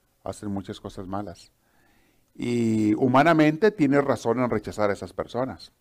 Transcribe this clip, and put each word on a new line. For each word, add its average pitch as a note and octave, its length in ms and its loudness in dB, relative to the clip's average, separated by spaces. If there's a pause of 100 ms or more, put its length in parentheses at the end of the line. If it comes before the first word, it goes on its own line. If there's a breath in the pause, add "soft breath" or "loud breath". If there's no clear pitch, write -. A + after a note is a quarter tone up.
(240)
Hacen G#2 280 -10
muchas G2 280 -10
cosas G2 280 -14
malas. F#2+ 440 -12 (840)
Y A2+ 600 0
humanamente D3+ 760 4
tienes C#3+ 320 2
razón A#2+ 360 0
en B2 100 0
rechazar G#2 400 -2
a G2+ 40 -2
esas F#2+ 200 -10
personas. - 680 -8